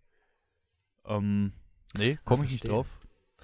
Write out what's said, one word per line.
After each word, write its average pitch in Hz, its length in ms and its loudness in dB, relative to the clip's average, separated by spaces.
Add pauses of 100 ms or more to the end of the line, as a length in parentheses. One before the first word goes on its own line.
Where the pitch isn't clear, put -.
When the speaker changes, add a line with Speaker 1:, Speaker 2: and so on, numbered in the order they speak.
(1040)
Speaker 1:
Ähm, 101 480 0 (420)
nee, 120 300 2
komm 127 160 4
Speaker 2:
Ah, - 20 0
Speaker 1:
ich 131 80 -2
nicht 123 140 -4
Speaker 2:
verstehe. 107 60 -2
Speaker 1:
drauf. 120 280 -2 (440)